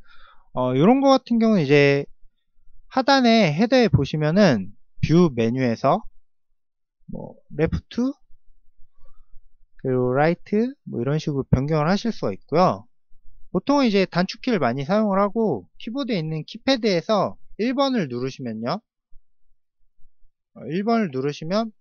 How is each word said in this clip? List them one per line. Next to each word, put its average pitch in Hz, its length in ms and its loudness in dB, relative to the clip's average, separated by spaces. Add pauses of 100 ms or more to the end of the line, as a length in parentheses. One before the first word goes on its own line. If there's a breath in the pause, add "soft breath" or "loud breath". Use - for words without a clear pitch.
(540 soft breath)
어, 127 220 -2
요런 214 240 4
거 277 100 4
같은 254 300 2
경우는 220 240 4
이제 143 420 4 (800)
하단에 233 680 4
헤더에 233 340 4
보시면은 151 880 2 (320)
뷰 170 260 6
메뉴에서 123 720 0 (1000)
뭐, - 300 -12 (200)
레프트 233 560 -4 (1700)
그리고 127 360 0
라이트 190 600 0 (100)
뭐, 123 180 -6
이런 143 180 -2
식으로 139 240 -4
변경을 147 460 0
하실 208 220 -2
수가 113 220 -4
있고요. 143 520 0 (680)
보통 277 340 2
이제 196 200 2
단축키를 190 540 -2
많이 135 240 -2
사용을 196 360 0
하고 202 500 -2 (100)
키보드에 240 400 -6
있는 156 240 -6
키패드에서 208 920 -2 (200)
일 233 160 -2
번을 254 360 -2
누르시면요. 123 720 -6 (1700)
어, - 120 -18
일 170 180 -4
번을 220 280 0
누르시면 156 680 -4